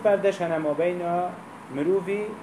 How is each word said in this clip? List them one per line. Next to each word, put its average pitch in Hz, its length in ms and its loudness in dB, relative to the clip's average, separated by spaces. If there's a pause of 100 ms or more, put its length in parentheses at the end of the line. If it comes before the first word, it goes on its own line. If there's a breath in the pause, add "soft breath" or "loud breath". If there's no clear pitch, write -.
پردش 196 380 4
هنا 165 160 0
ما 151 160 2
بين 175 280 0 (720)
مروفي 190 520 0 (160)